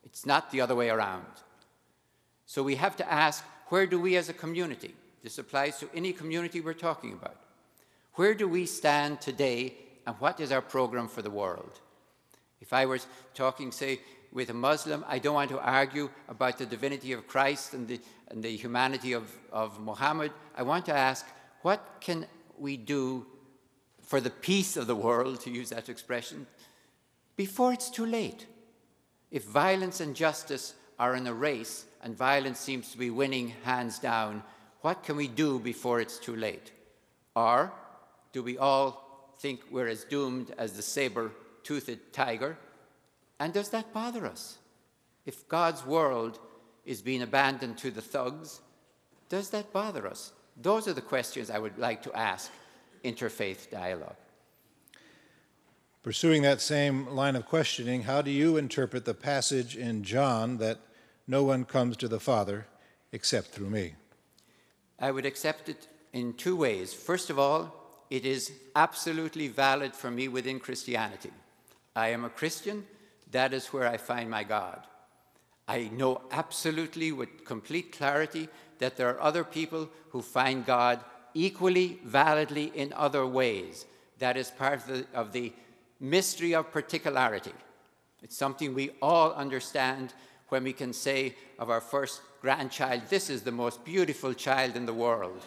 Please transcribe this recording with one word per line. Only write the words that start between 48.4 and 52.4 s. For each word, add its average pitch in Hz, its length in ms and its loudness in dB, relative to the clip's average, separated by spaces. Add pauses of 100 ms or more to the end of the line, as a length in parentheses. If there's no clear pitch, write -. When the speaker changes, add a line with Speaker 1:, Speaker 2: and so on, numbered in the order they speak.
Speaker 1:
does 196 220 -4
that 208 240 -6
bother 190 340 -2
us? - 240 -10 (280)
Those 214 280 4
are 180 60 0
the 131 80 -4
questions 123 480 -2
I 107 100 -2
would 107 180 -6
like 117 260 0
to - 100 -8
ask 101 360 0 (540)